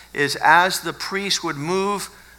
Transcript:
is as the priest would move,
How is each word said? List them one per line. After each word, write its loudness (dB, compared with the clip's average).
is 0
as 4
the -6
priest -4
would -4
move, -2